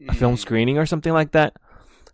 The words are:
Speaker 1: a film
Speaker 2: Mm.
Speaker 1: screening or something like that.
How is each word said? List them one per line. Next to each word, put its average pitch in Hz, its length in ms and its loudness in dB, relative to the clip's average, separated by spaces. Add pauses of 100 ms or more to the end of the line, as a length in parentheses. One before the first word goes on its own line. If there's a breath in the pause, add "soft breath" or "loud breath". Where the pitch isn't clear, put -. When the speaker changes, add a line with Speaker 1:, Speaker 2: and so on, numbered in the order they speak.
Speaker 1:
a - 60 -2
film 123 200 2
Speaker 2:
Mm. 120 40 -4
Speaker 1:
screening 120 400 0
or 156 80 0
something 160 260 -4
like 156 200 0
that. 156 220 2 (600 soft breath)